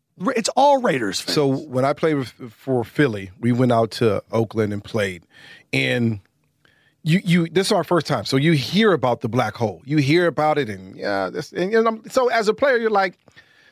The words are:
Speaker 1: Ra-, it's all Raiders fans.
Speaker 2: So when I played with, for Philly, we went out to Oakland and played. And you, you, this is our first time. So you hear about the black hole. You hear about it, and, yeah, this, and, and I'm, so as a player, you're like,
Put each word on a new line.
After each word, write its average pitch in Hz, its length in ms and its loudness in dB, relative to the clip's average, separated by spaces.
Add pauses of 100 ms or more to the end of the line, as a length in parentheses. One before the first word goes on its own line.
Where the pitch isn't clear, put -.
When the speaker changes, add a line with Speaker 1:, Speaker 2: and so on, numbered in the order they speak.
(180)
Speaker 1:
Ra-, 202 200 -2
it's - 180 -2
all 277 260 4
Raiders 131 380 -2
fans. - 160 -6
Speaker 2:
So 147 120 2
when 127 360 -2
I 139 100 2
played 156 220 0
with, 131 140 -4 (240)
for 123 320 -2
Philly, 104 540 -2
we 120 120 0
went 123 220 4
out 113 180 2
to 101 400 0
Oakland 110 400 -2
and 101 120 -8
played. 95 400 -4 (500)
And 123 460 0 (840)
you, 170 200 2
you, 170 240 2
this 175 200 0
is - 40 0
our 180 140 2
first 175 200 0
time. 120 200 -2
So - 120 -2
you 151 140 4
hear 165 400 2
about 127 300 0
the 117 80 -4
black 113 260 -2
hole. 101 300 -4
You 143 120 0
hear 156 300 4
about 151 320 0
it, 120 100 -4
and, 95 260 -14
yeah, 98 360 -2
this, - 220 -10
and, 190 200 -4
and 226 140 2
I'm, 226 220 -6
so 254 200 0
as 226 200 0
a 220 40 2
player, 262 240 0
you're 226 140 0
like, 196 260 0 (540)